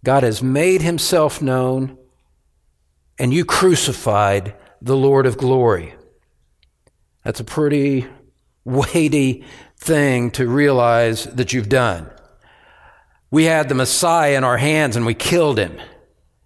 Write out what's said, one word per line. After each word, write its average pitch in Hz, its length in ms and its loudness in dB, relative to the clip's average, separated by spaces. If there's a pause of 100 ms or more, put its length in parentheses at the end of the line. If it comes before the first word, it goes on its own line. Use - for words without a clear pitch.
God 135 180 2
has 110 200 -2
made 156 400 2
himself 165 580 0
known, 131 560 -2 (1200)
and 123 140 0
you 165 140 0
crucified 104 1080 0 (280)
the 127 140 0
Lord 135 280 4
of 123 140 0
glory. 120 560 0 (1300)
That's - 160 -8
a 117 40 -10
pretty 143 600 -2 (580)
weighty 139 800 0 (360)
thing 135 520 0
to 127 140 -2
realize 120 760 2
that 123 280 -6
you've 117 160 -4
done. 107 420 -2 (1200)
We 156 140 2
had 156 240 2
the 135 60 -2
Messiah 147 640 2
in 131 80 0
our 123 140 0
hands 147 380 0
and 117 100 -2
we 117 80 -2
killed 156 440 0
him. 85 220 -6 (640)